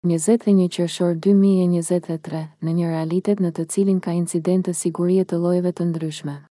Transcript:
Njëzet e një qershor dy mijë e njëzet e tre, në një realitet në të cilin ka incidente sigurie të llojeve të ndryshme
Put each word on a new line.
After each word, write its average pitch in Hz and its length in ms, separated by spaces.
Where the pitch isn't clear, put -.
Njëzet 208 400
e 202 80
një 180 180
qershor 175 460
dy 202 160
mijë 196 260
e 180 100
njëzet 170 360
e 165 80
tre, 160 260
në 160 160
një 170 160
realitet 180 500
në 170 140
të 165 160
cilin 196 280
ka 170 120
incidente 175 600
sigurie 180 520
të 175 160
llojeve 180 320
të 175 160
ndryshme 156 460